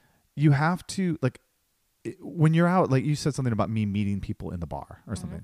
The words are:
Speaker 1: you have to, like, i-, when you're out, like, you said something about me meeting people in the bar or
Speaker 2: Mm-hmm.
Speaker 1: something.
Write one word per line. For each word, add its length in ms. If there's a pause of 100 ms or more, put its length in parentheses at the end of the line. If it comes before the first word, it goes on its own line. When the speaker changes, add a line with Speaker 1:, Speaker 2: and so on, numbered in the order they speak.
(360)
Speaker 1:
you 160
have 360
to, 340
like, 180 (680)
i-, 140
when 340
you're 140
out, 220
like, 140
you 100
said 200
something 180
about 180
me 160
meeting 340
people 300
in 100
the 60
bar 400
or 80
Speaker 2:
Mm-hmm. 60
Speaker 1:
something. 240